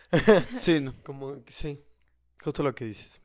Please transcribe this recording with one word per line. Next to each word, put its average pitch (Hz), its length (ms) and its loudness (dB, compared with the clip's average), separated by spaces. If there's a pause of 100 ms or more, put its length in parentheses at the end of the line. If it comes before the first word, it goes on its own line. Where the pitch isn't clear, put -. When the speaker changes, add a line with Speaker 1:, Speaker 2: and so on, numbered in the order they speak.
(120)
Speaker 1:
<laughs> 202 480 4
Sí, 165 220 4
no. 135 120 -8 (100)
Speaker 2:
como, 139 440 -12
sí, 147 380 -8 (580)
justo - 200 -4
lo 135 120 0
que 123 100 -10
dices. - 400 -12